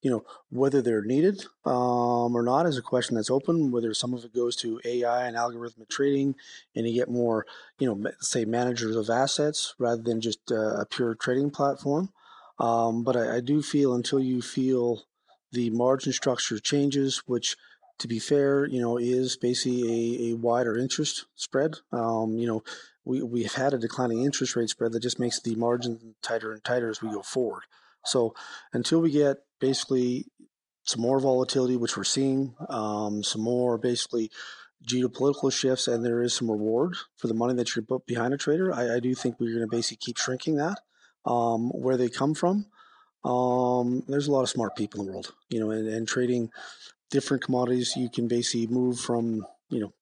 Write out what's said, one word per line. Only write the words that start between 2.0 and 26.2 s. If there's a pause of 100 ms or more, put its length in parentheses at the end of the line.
or
not
is
a
question
that's
open,
whether
some
of
it
goes
to
A
I
and
algorithmic
trading (380)
and
you
get
more, (340)
you
know,
ma-, (100)
say
managers
of
assets
rather
than
just,
uh,
a
pure
trading
platform. (480)
Um,
but
I,
I
do
feel
until
you
feel (480)
the
margin
structure
changes,
which (420)
to
be
fair,
you
know,
is
basically
a,
a
wider
interest (100)
spread. (140)
Um,
you
know, (420)
we,
we've
had
a
declining
interest
rate
spread
that
just
makes
the
margin